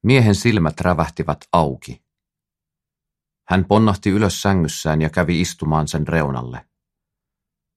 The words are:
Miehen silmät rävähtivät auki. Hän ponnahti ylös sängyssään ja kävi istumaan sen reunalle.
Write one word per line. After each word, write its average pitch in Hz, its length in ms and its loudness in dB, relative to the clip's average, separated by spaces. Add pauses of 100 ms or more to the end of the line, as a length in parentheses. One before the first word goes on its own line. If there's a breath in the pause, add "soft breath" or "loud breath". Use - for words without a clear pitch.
Miehen 113 320 6
silmät 90 460 0
rävähtivät 85 580 -2 (120)
auki. 71 540 -2 (1400)
Hän 90 180 0
ponnahti 104 440 2
ylös 98 320 0
sängyssään 80 600 -2
ja 78 80 0
kävi 87 320 -2
istumaan 78 460 -4
sen 76 200 -6
reunalle. 65 600 -4 (1080)